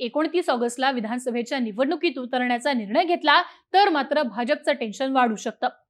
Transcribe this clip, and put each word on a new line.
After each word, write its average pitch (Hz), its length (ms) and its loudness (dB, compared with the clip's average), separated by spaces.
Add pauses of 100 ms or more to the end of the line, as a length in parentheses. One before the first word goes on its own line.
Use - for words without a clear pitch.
एकोणतीस 311 500 -2
ऑगस्टला 247 400 0
विधानसभेच्या 240 680 -4
निवडणुकीत 262 600 -2
उतरण्याचा 247 540 -2
निर्णय 240 320 0
घेतला 320 360 4 (340)
तर 403 140 8
मात्र 302 340 0
भाजपचं 240 500 -2
टेन्शन 269 400 -4
वाढू 247 240 4
शकतं. 233 320 -4 (220)